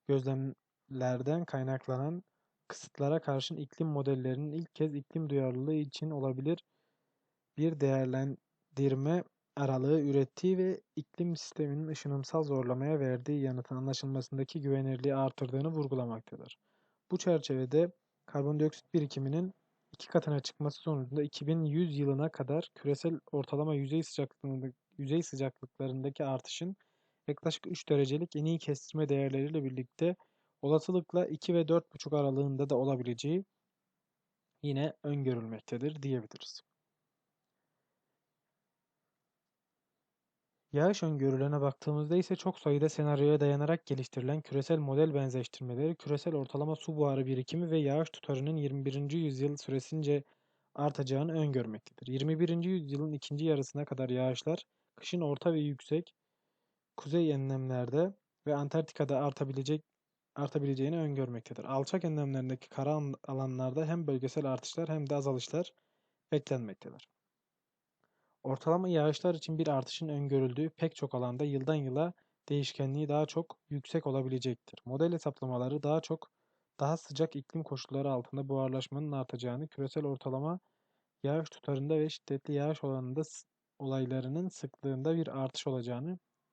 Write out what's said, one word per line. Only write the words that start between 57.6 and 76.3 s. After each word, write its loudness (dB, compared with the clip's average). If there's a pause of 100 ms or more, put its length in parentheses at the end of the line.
ve 2
Antarktika'da 0
artabilecek, -2 (500)
artabileceğini 0
öngörmektedir. -4
Alçak -2
enlemlerindeki -2
kara -2
an-, -2 (140)
alanlarda -2
hem -2
bölgesel -2
artışlar -4
hem -2
de 0
azalışlar -2 (600)
beklenmektedir. -4 (1300)
Ortalama 0
yağışlar 2
için -4
bir 0
artışın -2
öngörüldüğü 0
pek -2
çok -4
alanda -2
yıldan 0
yıla 0 (360)
değişkenliği 0
daha 4
çok -4 (120)
yüksek -2
olabilecektir. -2
Model 2
hesaplamaları -2
daha 2
çok -6 (500)